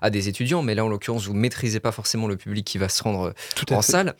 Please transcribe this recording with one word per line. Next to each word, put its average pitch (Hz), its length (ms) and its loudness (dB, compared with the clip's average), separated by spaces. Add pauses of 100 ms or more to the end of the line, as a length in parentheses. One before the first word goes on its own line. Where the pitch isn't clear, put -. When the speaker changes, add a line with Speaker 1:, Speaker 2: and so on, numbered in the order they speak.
Speaker 1:
à 107 80 4
des 101 180 0
étudiants, 123 320 0
mais 117 140 0
là, 110 100 2
en 110 40 0
l'occurrence, 107 380 -2
vous 101 60 -4
maîtrisez 110 480 0
pas 117 100 0
forcément 110 380 -2
le 98 80 -2
public 104 300 -6
qui - 100 -4
va 95 140 0
se - 120 0
rendre, 92 260 0
euh, 90 40 -4 (240)
Speaker 2:
Tout - 140 -2
à 135 80 4
Speaker 1:
en - 20 4
Speaker 2:
fait. - 120 4
Speaker 1:
salle. 185 280 2